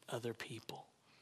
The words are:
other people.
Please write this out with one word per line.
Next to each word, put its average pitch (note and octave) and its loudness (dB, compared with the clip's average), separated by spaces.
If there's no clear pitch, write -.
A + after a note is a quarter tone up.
other A#2 4
people. - -4